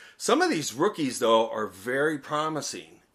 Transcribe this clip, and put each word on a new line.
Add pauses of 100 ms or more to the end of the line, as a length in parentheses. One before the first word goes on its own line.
(180)
Some
of
these
rookies,
though,
are
very
promising, (120)